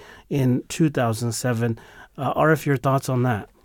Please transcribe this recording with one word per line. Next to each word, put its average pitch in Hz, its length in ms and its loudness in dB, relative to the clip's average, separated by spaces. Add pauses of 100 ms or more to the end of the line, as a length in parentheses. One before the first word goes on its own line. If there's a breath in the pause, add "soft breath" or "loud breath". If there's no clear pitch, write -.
(300 loud breath)
in 131 380 0
two 160 220 0
thousand 120 420 0
seven. 117 480 -2 (380 loud breath)
Uh, 139 160 -4
Arif, 151 320 2
your 143 120 2
thoughts 135 320 0
on 127 140 2
that? 117 260 -2 (160)